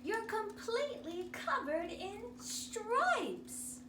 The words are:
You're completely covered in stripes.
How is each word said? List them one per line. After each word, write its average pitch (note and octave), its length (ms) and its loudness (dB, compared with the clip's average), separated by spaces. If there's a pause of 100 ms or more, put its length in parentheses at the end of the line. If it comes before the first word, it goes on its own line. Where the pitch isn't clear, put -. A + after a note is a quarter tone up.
You're G#4+ 220 0
completely G#4+ 1040 0
covered E4 600 0
in F#4+ 260 -4 (220)
stripes. A#4 1500 2